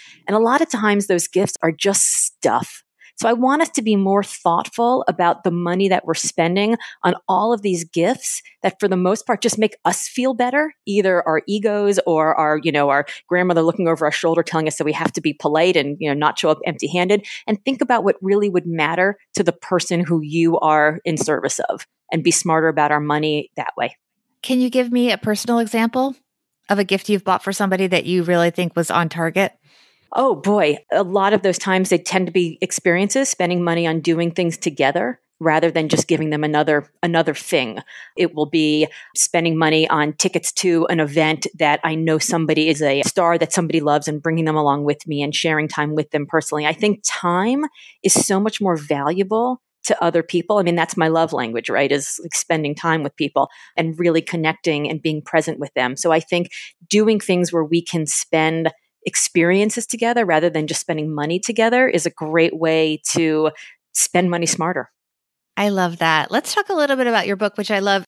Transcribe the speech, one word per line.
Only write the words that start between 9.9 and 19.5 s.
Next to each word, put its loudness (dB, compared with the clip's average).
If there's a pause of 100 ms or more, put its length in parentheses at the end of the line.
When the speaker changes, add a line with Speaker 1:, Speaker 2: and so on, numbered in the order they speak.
Speaker 1:
feel -2
better, 0 (120)
either 2
our 2
egos 0
or 2
our, 2
you -2
know, 2
our 0 (200)
grandmother 2
looking 0
over 0
our 0
shoulder 0
telling -2
us -4
that -4
we 0
have -4
to -6
be -2
polite 2
and, 0
you -4
know, 0
not 0
show 2
up 2
empty-handed, 0 (220)
and -2
think -2
about 2
what 2
really 2
would 0
matter 0 (160)
to 0
the 2